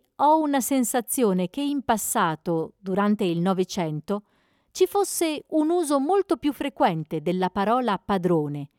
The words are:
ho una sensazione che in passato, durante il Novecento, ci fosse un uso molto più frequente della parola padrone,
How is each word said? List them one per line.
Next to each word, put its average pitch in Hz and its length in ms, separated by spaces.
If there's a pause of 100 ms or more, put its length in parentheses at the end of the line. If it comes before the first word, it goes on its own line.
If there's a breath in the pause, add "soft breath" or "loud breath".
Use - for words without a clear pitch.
(160)
ho 302 240
una 277 200
sensazione 233 880
che 285 140
in 285 200
passato, 175 920
durante 202 480
il 170 140
Novecento, 180 880 (480)
ci 370 140
fosse 339 600
un 311 220
uso 302 280
molto 349 380
più 285 160
frequente 170 720
della 180 260
parola 214 500
padrone, 156 680 (100)